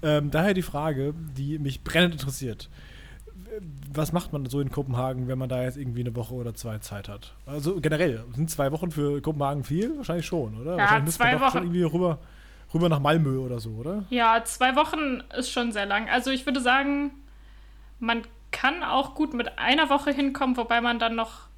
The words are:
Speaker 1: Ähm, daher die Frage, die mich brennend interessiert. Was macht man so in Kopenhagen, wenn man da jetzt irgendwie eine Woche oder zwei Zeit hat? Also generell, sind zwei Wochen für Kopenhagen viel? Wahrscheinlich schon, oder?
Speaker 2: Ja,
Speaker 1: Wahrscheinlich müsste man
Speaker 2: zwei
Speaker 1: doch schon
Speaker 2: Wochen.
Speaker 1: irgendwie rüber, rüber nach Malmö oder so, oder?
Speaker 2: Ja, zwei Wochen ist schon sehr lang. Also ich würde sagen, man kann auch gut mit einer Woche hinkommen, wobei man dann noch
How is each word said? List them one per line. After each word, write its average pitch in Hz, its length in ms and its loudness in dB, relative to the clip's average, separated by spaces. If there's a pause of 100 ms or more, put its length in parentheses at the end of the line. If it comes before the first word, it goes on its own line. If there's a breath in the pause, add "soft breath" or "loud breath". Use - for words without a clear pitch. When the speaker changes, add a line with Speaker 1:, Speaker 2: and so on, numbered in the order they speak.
Speaker 1:
Ähm, 147 280 2
daher 180 240 4
die 185 80 0
Frage, 147 520 -2 (220)
die 143 220 -4
mich 139 240 -4
brennend 175 320 4
interessiert. 131 540 -6 (1200 loud breath)
Was 151 200 -2
macht 175 200 -2
man 139 140 -4
so 135 140 -2
in 139 100 -2
Kopenhagen, 127 580 -2
wenn 127 100 -4
man 131 100 -4
da 127 140 -2
jetzt 127 140 -4
irgendwie 123 240 -6
eine 120 160 -4
Woche 120 180 -6
oder 117 200 -6
zwei 110 240 -8
Zeit 101 300 -10
hat? 104 260 -14 (120)
Also 151 340 -2
generell, 151 440 2 (100)
sind 160 160 -2
zwei 139 220 0
Wochen 165 180 -4
für 143 300 0
Kopenhagen 143 440 -2
viel? 220 320 -2
Wahrscheinlich 175 300 -4
schon, 113 340 -4
oder? 151 120 -6
Speaker 2:
Ja, 185 60 -2
Speaker 1:
Wahrscheinlich 202 280 6
müsste 165 180 2
man 247 80 6
Speaker 2:
zwei 254 60 2
Speaker 1:
doch 254 140 4
schon 240 100 2
Speaker 2:
Wochen. 175 120 0
Speaker 1:
irgendwie 175 80 4
rüber, 170 360 2 (560 soft breath)
rüber 170 140 4
nach 151 120 4
Malmö 143 380 4
oder 123 220 -4
so, 110 100 -8
oder? 156 400 -6
Speaker 2:
Ja, 233 340 4
zwei 254 320 2
Wochen 302 460 2 (140)
ist 247 140 -4
schon 233 220 -2
sehr 202 140 -2
lang. 208 220 0
Also 254 220 2
ich 262 160 -2
würde 269 140 0
sagen, 277 500 2 (920 soft breath)
man 233 220 0 (280)
kann 302 320 0
auch 277 320 0
gut 302 200 -2
mit - 240 -4
einer 277 320 4
Woche 277 220 2
hinkommen, 269 440 0
wobei 233 240 2
man 233 180 0
dann 226 160 0
noch 226 440 -6